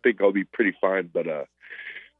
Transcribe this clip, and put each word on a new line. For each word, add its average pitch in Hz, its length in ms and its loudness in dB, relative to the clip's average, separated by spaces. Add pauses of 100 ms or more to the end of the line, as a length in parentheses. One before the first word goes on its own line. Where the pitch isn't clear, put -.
think 117 180 2
I'll 101 120 6
be 95 120 0
pretty 101 360 0
fine." 95 320 0
But, 85 160 -2
uh, 76 160 -4 (760)